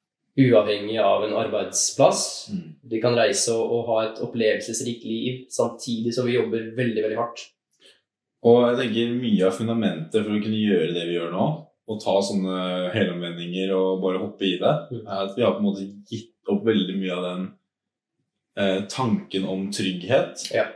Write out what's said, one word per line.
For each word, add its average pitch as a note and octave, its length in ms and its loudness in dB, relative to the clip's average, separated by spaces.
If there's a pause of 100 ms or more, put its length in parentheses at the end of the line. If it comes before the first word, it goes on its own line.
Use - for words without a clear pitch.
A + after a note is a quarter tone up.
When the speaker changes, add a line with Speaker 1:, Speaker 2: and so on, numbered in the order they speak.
(380)
Speaker 1:
uavhengig G#2+ 640 4
av G2+ 220 4
en G#2+ 100 -2
arbeidsplass. - 880 2 (300)
Speaker 2:
Mm. - 220 -8 (160)
Speaker 1:
Vi A2 120 -2
kan A#2+ 160 4
reise A2+ 360 2
og, A2+ 180 0
og A#2 180 0
ha A2+ 160 2
et - 160 -8
opplevelsesrikt A2+ 880 -2
liv, B2+ 420 -4
samtidig A#2 640 -2
som B2 140 0
vi B2 80 2
jobber A2 400 -2
veldig, A2 280 0
veldig G#2+ 140 -2
hardt. - 280 -6 (1000)
Speaker 2:
Og A#2+ 240 8
jeg A#2+ 160 0
tenker A#2 340 0
mye G2+ 300 4
av F#2 80 0
fundamentet G#2+ 640 0
for G#2 140 -2
å G#2 80 0
kunne G#2+ 180 0
gjøre F2 320 2
det E2+ 140 -4
vi E2+ 100 -2
gjør E2+ 160 -4
nå, A2 120 2 (420)
å G#2+ 100 -6
ta G#2+ 240 2
sånne F#2+ 360 -2 (360)
helomvendinger F2 800 -2
og F#2+ 300 2
bare F#2 180 0
hoppe G2+ 240 -4
i F2+ 140 0
det, - 140 4 (180)
Speaker 1:
Mm. A2+ 140 -10
Speaker 2:
er G2 180 -4
at G2 120 -8
vi A#2+ 60 0
har G2 120 4
på - 40 -6
en G2+ 140 2
måte G2 140 -6 (240)
gitt A2+ 200 -12 (180)
opp G#2 160 0
veldig F#2+ 320 2
mye F#2 160 -4
av F2+ 120 -4
den, F#2 280 -6 (1040)
eh, G2 300 2
tanken G2+ 600 -2
om F#2+ 240 -4
trygghet, F#2 840 -2
Speaker 1:
Ja. - 200 2